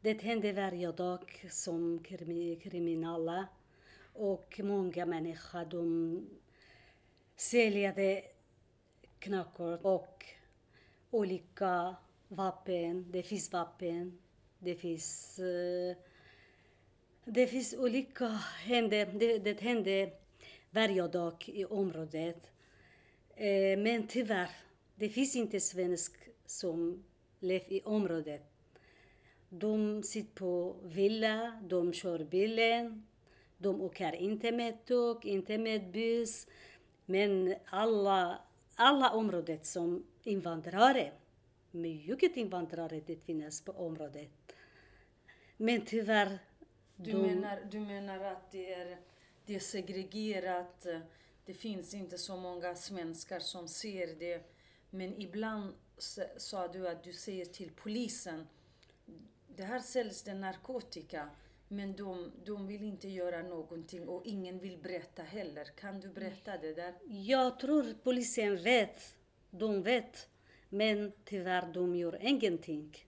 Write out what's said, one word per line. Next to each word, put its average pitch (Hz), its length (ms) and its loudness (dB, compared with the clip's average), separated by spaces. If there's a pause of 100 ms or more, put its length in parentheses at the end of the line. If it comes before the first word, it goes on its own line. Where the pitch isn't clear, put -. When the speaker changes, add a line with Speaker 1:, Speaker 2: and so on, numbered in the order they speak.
Speaker 1:
Det 214 220 0
händer 208 300 0
varje 180 400 -2
dag 180 580 -4
som 170 500 0
krimi-, 170 600 -4
kriminella. 170 840 -2 (680)
Och 202 500 -2
många 185 440 0
människor, 165 580 -4
de 165 640 0 (1080)
säljer 202 580 4
det 196 280 2 (960)
knark 190 420 -4 (240)
och 190 400 2 (880)
olika 185 840 0 (320)
vapen. 180 840 -2
Det 180 120 -2
finns 190 300 -4
vapen. 175 680 -4 (400)
Det 180 160 -4
finns, - 640 -4
eh, 180 580 -2 (1300)
det 240 220 4
finns 247 280 -2
olika 254 520 0 (380)
händer. 214 420 4
Det, 220 320 4
det 202 220 0
händer 196 520 2 (580)
varje 196 380 4
dag 170 380 -2
i 196 180 -4
området. 165 880 -2 (840)
Eh, 196 420 4
men 220 280 2
tyvärr, 214 440 0 (440)
det 214 140 -2
finns 262 280 2
inte 214 240 0
svensk 180 520 2 (340)
som 170 580 -2 (340)
lever 185 340 -2
i 196 120 0
området. 165 580 0 (1040)
De 214 540 2
sitter 214 320 -4
på 180 480 0
villa, 220 800 2
de 175 300 2
kör 170 320 -2
bilen, 226 840 2 (520)
de 196 220 2
åker 175 320 -2
inte 214 400 0
med 233 320 -2
tåg, 240 400 2
inte 202 340 0
med 220 340 0
buss. 226 540 2 (600)
Men 190 480 4 (120)
alla, 196 720 4 (360)
alla 262 360 8
området 175 560 0
som 175 400 0 (160)
invandrare, 185 880 4 (580)
mycket 170 680 2
invandrare 170 680 -4
det 165 100 -6
finns 156 480 -6
på 196 80 -8
området. 156 580 -8 (1300)
Men 226 280 2
tyvärr, 208 540 2 (580)
Speaker 2:
Du 175 160 -6
Speaker 1:
de 190 100 4
Speaker 2:
menar, 190 380 2 (100)
du 214 100 -6
menar 202 400 -6
att 185 300 -8
det 185 220 -8
är, 180 260 -8 (480)
det 208 80 -6
är 190 60 -2
segregerat, 190 1300 -4 (580)
det 185 100 -12
finns 190 400 -8
inte 185 240 -10
så 190 180 -6
många 180 380 -6
svenskar 175 680 -8
som 170 280 -8
ser 185 500 -4
det. 170 240 -4 (480)
Men 190 300 -8
ibland 208 540 -6 (240)
s-, - 200 -8 (180)
sa 180 320 -4
du 180 200 -4
att 170 160 -6
du 180 80 -14
säger 185 320 -6
till 175 260 -12
polisen, 190 760 -4 (1080)
det 196 60 -10
här 233 180 -4
säljs 233 420 -4
det 202 120 -8
narkotika, 190 960 -8 (380)
men 196 280 -6
de, 185 360 -8 (120)
de 202 220 -6
vill 202 160 -8
inte 196 260 -8
göra 180 340 -4
någonting 170 640 -10
och 180 180 -6
ingen 185 320 -6
vill 180 200 -10
berätta 180 440 -8
heller. 160 420 -8
Kan 196 360 -12
du 196 80 -12
berätta 202 500 -8
det 156 160 -6
där? 175 200 -6 (120)
Speaker 1:
Jag 254 540 2
tror 269 420 4
polisen 233 600 2
vet, 226 540 4 (340)
de 202 320 0
vet, 226 460 0 (400)
men 208 440 2 (120)
tyvärr 180 480 0
de 180 240 2
gör 170 240 0
ingenting. 170 760 0 (120)